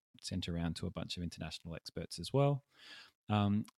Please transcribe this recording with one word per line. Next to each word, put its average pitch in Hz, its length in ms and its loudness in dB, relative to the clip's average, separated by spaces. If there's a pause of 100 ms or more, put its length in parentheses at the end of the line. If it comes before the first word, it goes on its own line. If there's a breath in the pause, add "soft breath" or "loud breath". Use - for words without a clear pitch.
(220)
sent 95 260 -4
around 85 280 0
to - 100 -6
a 87 60 -2
bunch 85 260 -6
of 87 60 -6
international 82 500 -8
experts - 460 -10
as 87 120 -6
well. 143 320 4 (680 loud breath)
Um, 104 340 6 (120)